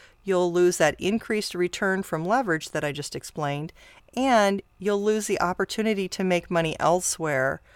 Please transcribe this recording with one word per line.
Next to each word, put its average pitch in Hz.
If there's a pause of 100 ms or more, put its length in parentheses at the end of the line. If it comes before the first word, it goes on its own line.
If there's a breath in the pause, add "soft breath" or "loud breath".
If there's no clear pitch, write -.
(240 loud breath)
you'll 180
lose 175
that 156
increased 214
return 190
from 160
leverage 190
that 151
I 147
just 143
explained, 143 (420 loud breath)
and 214 (160)
you'll 202
lose 214
the 196
opportunity 196
to -
make 180
money 165
elsewhere 156 (140 soft breath)